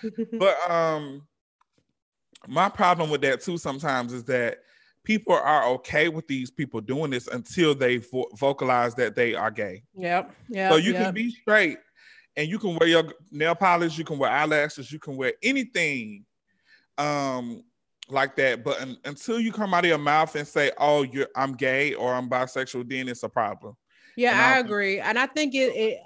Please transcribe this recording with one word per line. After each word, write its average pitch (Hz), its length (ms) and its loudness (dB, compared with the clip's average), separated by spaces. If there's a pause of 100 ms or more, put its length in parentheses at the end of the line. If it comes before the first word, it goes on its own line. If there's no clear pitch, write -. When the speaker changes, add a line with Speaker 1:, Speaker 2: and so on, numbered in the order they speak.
Speaker 1:
<laughs> 226 360 -6
Speaker 2:
But, 180 320 2
um, 151 580 -2 (1200)
my 160 220 2
problem 175 400 2
with 143 120 0
that 135 200 2
too 170 160 -4
sometimes 135 540 -4
is 123 140 -10
that 123 320 -2 (460)
people - 300 0
are 143 320 4
okay 151 420 0
with 160 200 -6
these 131 220 -4
people 127 300 -6
doing 135 300 -4
this 123 180 -4
until 147 460 0
they 127 240 2
vo-, 123 380 -6
vocalize 127 600 2
that 117 200 0
they 120 180 2
are 107 160 -2
gay. 104 340 -8 (100)
Speaker 1:
Yep, 180 400 -2 (340)
Speaker 2:
So 165 80 8
Speaker 1:
yep, - 20 6
Speaker 2:
you 185 160 2
can 185 140 0
Speaker 1:
yep. 180 60 -4
Speaker 2:
be 226 160 -4
straight 208 480 2 (580)
and 151 120 -2
you 202 100 -4
can 180 180 -4
wear 165 120 4
your 165 160 6 (280)
nail 156 240 0
polish, 170 420 2
you 165 60 -6
can 151 140 -6
wear 131 120 2
eyelashes, 147 600 0
you 156 80 -12
can 139 160 -12
wear 131 260 -2
anything, 151 840 -4 (720)
um, 135 680 -4 (460)
like 135 260 0
that. 123 280 2
But 139 180 -2
un-, 131 220 -12
until 226 360 -4
you 226 120 -2
come 202 220 -2
out 175 100 4
of 180 60 4
your 156 80 4
mouth 151 380 2
and 147 120 -6
say, 143 300 2
"Oh, 147 240 4
you're, 131 340 -4
I'm 135 180 -2
gay 135 400 0
or 123 200 -2
I'm 127 160 -4
bisexual," 127 600 -4
then 131 180 -6
it's 120 160 -8
a 104 60 -8
problem. 107 460 -4 (400)
Speaker 1:
Yeah, 240 160 2
Speaker 2:
And 208 100 4
I 247 120 6
Speaker 1:
I 262 40 4
Speaker 2:
don't 254 60 2
think 208 120 -4
Speaker 1:
agree. 196 240 0
And 214 180 -2
I 262 80 2
think 285 280 -2
it, 262 220 2
it 220 300 -2